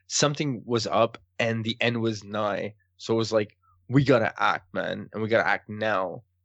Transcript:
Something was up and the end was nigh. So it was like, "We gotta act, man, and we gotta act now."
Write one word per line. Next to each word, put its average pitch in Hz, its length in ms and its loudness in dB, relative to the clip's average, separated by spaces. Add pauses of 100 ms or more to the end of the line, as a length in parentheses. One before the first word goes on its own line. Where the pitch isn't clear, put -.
Something 143 600 -2
was 113 200 0
up 107 300 2 (220)
and 113 260 0
the 113 160 -4
end 120 220 0
was 110 200 -2
nigh. 101 520 -4 (240)
So - 160 -2
it - 20 2
was 110 160 0
like, 107 240 0 (320)
"We 135 160 4
gotta 120 360 4
act, 101 340 0
man, 92 380 -4
and 107 100 -6
we 110 60 -4
gotta 104 200 2
act 98 220 -2
now." 104 520 -4 (220)